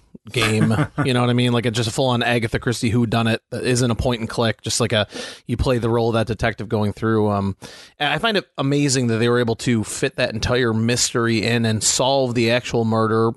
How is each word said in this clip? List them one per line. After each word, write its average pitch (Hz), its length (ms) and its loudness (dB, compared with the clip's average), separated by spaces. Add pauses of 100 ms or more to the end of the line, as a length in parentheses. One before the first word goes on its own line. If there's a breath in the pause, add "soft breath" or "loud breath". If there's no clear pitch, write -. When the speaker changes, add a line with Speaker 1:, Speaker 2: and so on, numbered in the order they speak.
(320)
Speaker 1:
game. 110 440 2 (160)
Speaker 2:
<laughs> 143 140 -2
Speaker 1:
You 131 80 2
know 123 80 2
what 123 80 2
I 120 40 2
mean? 123 180 2
Like, 120 160 0
a, 120 40 0
just 113 160 -2
a 110 40 -2
full-on 123 320 0
Agatha 117 340 0
Christie 117 340 -2
whodunit 113 480 2 (120)
that 117 120 -6
isn't 123 280 2
a 110 40 -2
point 120 260 0
and 110 80 -4
click, 113 340 -2
just - 160 -4
like 117 120 0
a, 107 160 2 (380 loud breath)
you 123 100 -4
play 127 220 0
the 113 120 0
role 117 200 2
of 113 60 0
that 113 120 0
detective 110 400 -4
going 107 260 0
through. 110 360 0
Um, 98 260 0 (440 loud breath)
and 143 120 -2
I 151 60 0
find 214 200 0
it 165 80 -2 (120)
amazing 139 500 0
that 113 100 2
they 120 120 2
were 120 100 2
able 117 180 0
to 117 260 0
fit - 320 -6
that 123 180 -2
entire 120 400 0
mystery 117 680 0
in 117 220 0
and 110 180 0
solve 131 500 0
the 117 180 2
actual 123 320 0
murder, 110 540 2